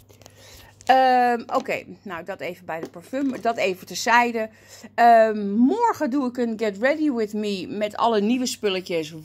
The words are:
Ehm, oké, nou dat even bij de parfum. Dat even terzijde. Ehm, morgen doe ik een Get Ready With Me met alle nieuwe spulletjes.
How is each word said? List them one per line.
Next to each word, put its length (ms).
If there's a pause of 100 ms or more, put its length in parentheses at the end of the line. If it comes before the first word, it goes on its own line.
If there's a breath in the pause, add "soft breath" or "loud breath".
(840 loud breath)
Ehm, 580 (120)
oké, 300 (180)
nou 220
dat 160
even 260
bij 140
de 80
parfum. 520
Dat 160
even 300
terzijde. 640 (440 loud breath)
Ehm, 560
morgen 600
doe 180
ik 80
een 220
Get 200
Ready 320
With 220
Me 360
met 280
alle 240
nieuwe 260
spulletjes. 680 (100)